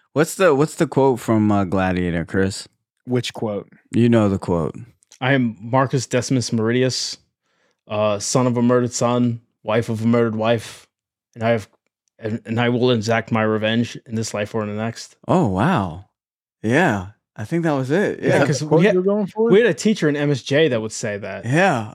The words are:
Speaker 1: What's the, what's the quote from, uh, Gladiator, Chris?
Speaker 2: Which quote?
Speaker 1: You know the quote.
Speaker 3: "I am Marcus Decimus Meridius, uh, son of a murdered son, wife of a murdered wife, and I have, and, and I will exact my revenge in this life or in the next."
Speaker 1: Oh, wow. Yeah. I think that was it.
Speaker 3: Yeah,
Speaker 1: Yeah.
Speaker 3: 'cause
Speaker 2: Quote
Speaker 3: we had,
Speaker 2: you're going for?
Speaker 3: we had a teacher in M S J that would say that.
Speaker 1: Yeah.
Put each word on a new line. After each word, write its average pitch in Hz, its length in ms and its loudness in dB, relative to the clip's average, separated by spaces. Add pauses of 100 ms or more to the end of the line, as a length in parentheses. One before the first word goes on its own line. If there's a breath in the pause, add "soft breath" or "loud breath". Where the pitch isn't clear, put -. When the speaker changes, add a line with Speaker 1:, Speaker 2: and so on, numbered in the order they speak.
(120)
Speaker 1:
What's 156 220 0
the, 175 200 4
what's 147 200 0
the 170 120 0
quote 131 340 2
from, 107 300 2
uh, 101 140 2
Gladiator, 90 640 -2
Chris? 95 420 -2 (380)
Speaker 2:
Which 123 260 -4
quote? 104 380 -8 (220)
Speaker 1:
You 117 180 4
know 113 180 4
the 98 100 0
quote. 85 380 -2 (460)
Speaker 3:
"I 127 100 2
am 123 260 0
Marcus 120 480 0
Decimus 123 440 -2
Meridius, 120 640 -2 (720)
uh, 107 300 0
son 127 280 0
of 123 120 0
a 120 40 2
murdered 123 300 2
son, 120 480 0 (220)
wife 113 260 0
of 110 160 -4
a - 20 2
murdered 117 300 2
wife, 113 500 -2 (480)
and 113 80 -12
I 107 100 0
have, 110 180 -4 (480)
and, 110 260 -8
and 113 160 -2
I 120 80 2
will 123 220 2
exact 113 420 -2
my 113 100 2
revenge 110 640 -2
in 117 120 -10
this 113 180 -6
life 104 200 -6
or 110 80 -4
in 104 60 -6
the 104 60 -8
next." 110 420 -8 (100)
Speaker 1:
Oh, 151 220 2
wow. 95 560 -2 (580)
Yeah. 110 500 0 (220)
I 110 100 -12
think 165 180 -4
that 165 100 0
was 131 200 -2
it. 175 280 0
Speaker 3:
Yeah, - 200 2
Speaker 1:
Yeah. 139 60 2
Speaker 3:
'cause 135 140 0
Speaker 2:
Quote 151 200 2
Speaker 3:
we 175 60 4
had, 208 80 4
Speaker 2:
you're 180 100 2
going 202 240 0
for? 220 200 0
Speaker 3:
we 214 120 6
had 233 100 4
a - 40 2
teacher 214 340 0
in 147 80 0
M 147 160 0
S 127 100 -4
J 151 260 2
that 117 140 -2
would 110 100 -6
say 104 260 -6
that. 98 280 -10
Speaker 1:
Yeah. 131 480 0